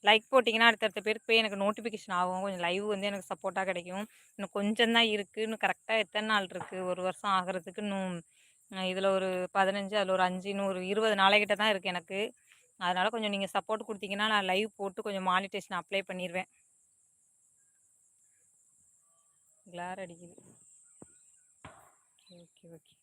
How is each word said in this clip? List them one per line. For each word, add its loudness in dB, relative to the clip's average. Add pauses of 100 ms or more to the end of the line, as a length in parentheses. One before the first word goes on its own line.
லைக் 8
போட்டிங்கன்னா 6
அடுத்தடுத்த 2
பேருக்கு -2
போய் 6
எனக்கு -2
நோட்டிஃபிகேஷன் -2
ஆகும். 0
கொஞ்சம் -4
லைவ் -2
வந்து -2
எனக்கு -6
சப்போர்ட்டா -4
கிடைக்கும். -6 (320)
இன்னும் -8
கொஞ்சம் 2
தான் 4
இருக்கு. -4
இன்னும் -6
கரெக்டா 0
எத்தனை -2
நாள் 2
இருக்கு? -8
ஒரு -4
வருஷம் -2
ஆகுறதுக்கு -2
இன்னும், -2 (560)
அ, -6
இதுல 2
ஒரு 2 (260)
பதினஞ்சு, 0
அதுல 2
ஒரு 4
அஞ்சு, 0
இன்னும் -2
ஒரு -2
இருபது 2
நாளைக்கிட்ட 4
தான் 2
இருக்கு 0
எனக்கு. -4 (600)
அதனால 2
கொஞ்சம் -2
நீங்க -2
சப்போர்ட் -2
கொடுத்தீங்கன்னா -4
நான் 2
லைவ் 0
போட்டு -6
கொஞ்சம் -2
மானிட்டேஷன் -2
அப்ளை -2
பண்ணிருவேன். -6 (3250)
கிளார் -10
அடிக்குது. -16 (1700)
ஓகே, -20
ஓகே, -20
ஓகே. -20